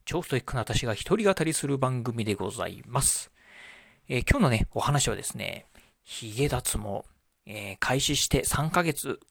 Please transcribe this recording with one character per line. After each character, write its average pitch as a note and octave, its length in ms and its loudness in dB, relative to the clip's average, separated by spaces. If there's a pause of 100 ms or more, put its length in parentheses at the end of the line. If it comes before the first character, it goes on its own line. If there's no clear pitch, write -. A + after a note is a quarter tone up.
超 E3+ 200 -4
ス - 40 -16
ト C#3 80 0
イ B2 40 4
ッ - 40 -4
ク - 120 -6
な A2+ 80 0
私 - 220 -2
が A2+ 80 2
一 - 220 0
人 G3+ 180 4
語 E3 120 0
り D#3+ 80 0
す - 120 -2
る C#3 120 0
番 B2+ 260 0
組 A#2 220 -2
で G#2 100 2
ご F#2+ 160 -4
ざ F#2 160 -4
い F#2 180 -12
ま B2 160 0
す。 - 300 0 (760)
え B2+ 80 0
ー、 A#2+ 120 2
今 C#4 100 6
日 A3 40 6
の C#3 60 8
ね、 A2 240 4
お - 80 0
話 C#3+ 260 2
は G#2+ 80 -2
で - 80 -8
す - 140 -8
ね、 G2 300 -8 (360)
髭 A#2+ 460 -4
脱 A#2+ 280 -2
毛、 G#2 280 -6 (400)
え G2+ 280 -10
ー、 - 80 -18
開 C3 180 2
始 C#3+ 160 0
し - 140 0
て - 160 2
三 D#3 240 0
ヶ F3+ 140 4
月、 C#3+ 360 -2 (120)